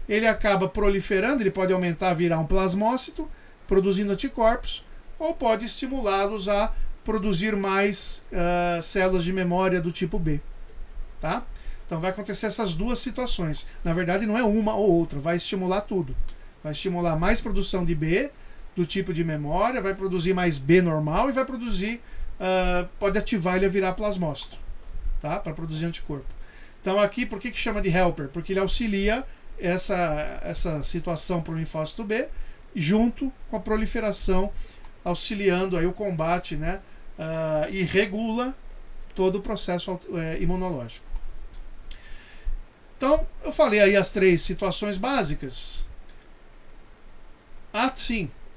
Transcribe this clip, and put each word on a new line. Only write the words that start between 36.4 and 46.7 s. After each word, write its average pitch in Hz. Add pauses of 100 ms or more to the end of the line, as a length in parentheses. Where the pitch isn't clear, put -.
né? 160 (360)
Ah, 160
e 190
regula 220 (600)
todo 185
o 202
processo 190
aut-, 180 (100)
é, 160
imunológico. 175 (1900)
Então, 294 (180)
eu 302
falei 220
aí 196
as 190
três 185
situações 190
básicas. 185 (1800)